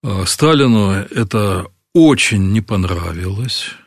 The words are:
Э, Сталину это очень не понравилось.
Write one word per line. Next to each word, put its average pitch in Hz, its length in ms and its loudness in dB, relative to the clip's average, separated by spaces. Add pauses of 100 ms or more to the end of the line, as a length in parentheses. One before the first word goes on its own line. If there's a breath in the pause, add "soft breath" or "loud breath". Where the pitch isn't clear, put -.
Э, 95 220 -4
Сталину 127 640 2
это 98 760 -2 (260)
очень 131 580 4
не 110 100 2
понравилось. 92 1080 -4 (160)